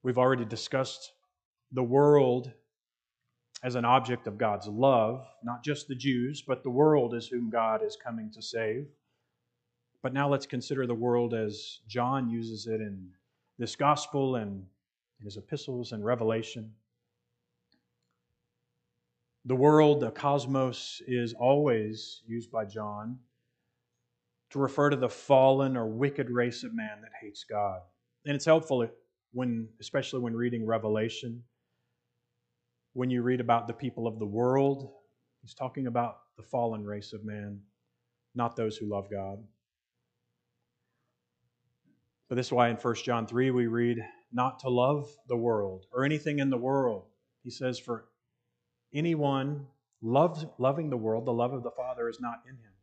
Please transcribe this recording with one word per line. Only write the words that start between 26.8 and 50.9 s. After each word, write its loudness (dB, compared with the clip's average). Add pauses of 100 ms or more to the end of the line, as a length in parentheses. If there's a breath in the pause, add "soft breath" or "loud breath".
that -20
hates -16
God. -4 (420)
And -2
it's -4
helpful 4 (440)
when, -4 (120)
especially -4
when -4
reading -2
Revelation. -2 (1500)
When -2
you 0
read 2
about 2
the -6
people -6
of -4
the -4
world, 2 (520)
he's -20
talking -6
about -2 (180)
the -20
fallen -2
race -10
of -14
man, -10 (760)
not -2
those -2
who -8
love -4
God. -8 (3000)
But -4
this -4
is -6
why 6
in 0
First -4
John -2
three 0
we 2
read, 0 (340 loud breath)
"Not -2
to -4
love 2 (200)
the -2
world -2
or -2
anything -2
in 0
the 0
world." -2 (360)
He -14
says, -6
"For -10 (840)
anyone -2 (360)
loves, 2 (120)
loving 0